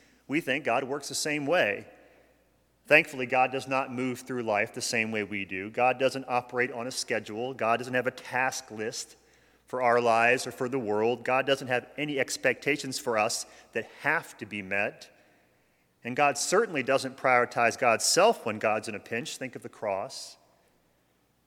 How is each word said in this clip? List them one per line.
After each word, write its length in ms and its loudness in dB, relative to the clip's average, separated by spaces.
we 140 -2
think 240 -2
God 180 2
works 260 -8
the 60 -10
same 320 -2
way. 400 2
Thankfully, 380 4
God 260 2
does 160 -6
not 240 -2
move 260 -4
through 240 -8
life 320 0
the 80 -8
same 300 -2
way 100 -2
we 220 -6
do. 260 -8
God 260 2
doesn't 300 0
operate 460 -2
on 160 -8
a 20 -8
schedule. 640 -6
God 220 2
doesn't 180 -6
have 140 2
a 20 0
task 600 -4
list 420 -8
for 140 -4
our 220 6
lives 440 4
or 40 -8
for 180 -4
the 100 -2
world. 460 2
God 220 2
doesn't 220 0
have 280 0
any 220 -4
expectations 800 -2
for 180 -2
us 300 0
that 160 -6
have 340 -2
to 80 -10
be 160 -8
met. 480 -4
And 100 -6
God 220 2
certainly 460 0
doesn't 340 0
prioritize 640 2
God's 260 4
self 400 4
when 140 -4
God's 300 -2
in 60 -8
a 60 -10
pinch. 380 -8
Think 180 -10
of 60 -12
the 80 -12
cross. 680 -6